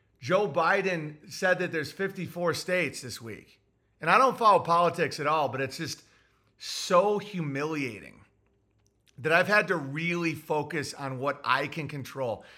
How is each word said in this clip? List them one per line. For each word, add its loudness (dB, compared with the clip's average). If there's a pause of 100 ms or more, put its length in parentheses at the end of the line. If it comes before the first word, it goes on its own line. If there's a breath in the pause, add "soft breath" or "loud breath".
(200 soft breath)
Joe 0
Biden 0
said 2
that -2
there's -4
fifty-four -4
states -2
this -12
week. -16 (440)
And -2
I 8
don't 4
follow 8
politics 2
at -2
all, 2
but -6
it's -4
just -10 (540 soft breath)
so 2
humiliating -6 (960)
that 0
I've 6
had 4
to 0
really -2
focus -4
on -8
what -4
I 2
can -8
control. -8 (120 loud breath)